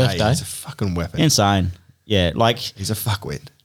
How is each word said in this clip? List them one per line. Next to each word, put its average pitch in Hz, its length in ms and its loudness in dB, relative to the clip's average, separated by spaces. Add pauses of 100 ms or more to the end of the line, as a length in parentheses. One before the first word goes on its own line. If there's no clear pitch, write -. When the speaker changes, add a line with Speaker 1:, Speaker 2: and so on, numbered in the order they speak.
Speaker 1:
left, 95 140 0
Speaker 2:
eh? 107 40 2
Speaker 1:
eh? 107 60 4
Speaker 2:
He's 170 100 0
a 110 60 -10
fucking - 480 -6
weapon. 85 260 -4
Speaker 3:
Insane. 101 520 2 (340)
Yeah, 92 280 2
like 113 240 2
Speaker 2:
He's - 320 -8
a - 40 0
fuckwit, 71 480 -6 (220)